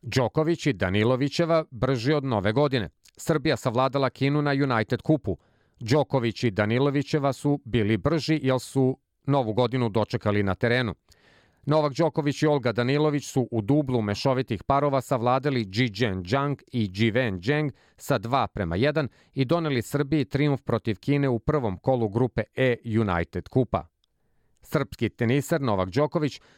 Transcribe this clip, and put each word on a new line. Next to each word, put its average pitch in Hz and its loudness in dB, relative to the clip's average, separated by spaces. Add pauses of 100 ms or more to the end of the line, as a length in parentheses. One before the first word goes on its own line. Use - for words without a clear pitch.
Đoković 147 0
i 143 2
Danilovićeva 127 0
brži 127 0
od 143 0
Nove 107 0
godine. 127 0 (280)
Srbija 151 0
savladala 127 0
Kinu 143 0
na 143 0
United 127 0
Kupu. 131 0 (440)
Đoković 120 0
i 117 4
Danilovićeva 135 0
su 143 -2
bili 110 2
brži 147 0
jer 131 0
su 131 0 (260)
Novu 135 0
godinu 120 0
dočekali 104 0
na 98 0
terenu. 120 0 (680)
Novak 147 2
Đoković 147 0
i 151 4
Olga 135 2
Danilović 139 0
su 127 -2
u 113 0
dublu 127 2
mešovitih 120 -2
parova 139 2
savladali 123 0
Ji 117 0
Zhen 98 -2
Zhang 139 -2 (100)
i 110 -2
Ji 107 2
Wen 101 0
Zheng 147 -2 (240)
sa - -2
dva 117 0
prema 87 -4
jedan 139 0 (260)
i 135 0
doneli 147 0
Srbiji 143 -2
trijumf 143 0
protiv 110 -4
Kine 143 0
u 120 0
prvom 120 -2
kolu 120 0
grupe 117 -2 (140)
E 127 2
United 95 -2
Kupa. 120 -2 (760)
Srpski - -4
tenisar 135 -2
Novak 101 0
Đoković 147 -2 (180)